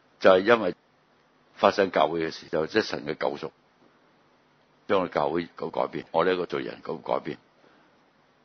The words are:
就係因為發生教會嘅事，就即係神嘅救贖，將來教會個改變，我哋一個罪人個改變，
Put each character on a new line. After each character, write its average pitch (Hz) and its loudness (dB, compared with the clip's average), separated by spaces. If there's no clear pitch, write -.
就 98 8
係 95 8
因 113 4
為 92 -2
發 104 4
生 98 0
教 76 2
會 82 -2
嘅 80 -4
事， - -16
就 80 -2
即 107 0
係 - 0
神 73 -8
嘅 76 -6
救 69 -6
贖， 78 -12
將 98 2
來 85 -4
教 76 0
會 85 -2
個 82 -8
改 64 -2
變， 71 -10
我 82 2
哋 92 2
一 - 0
個 87 -6
罪 69 -6
人 57 -12
個 - -8
改 65 -4
變， - -10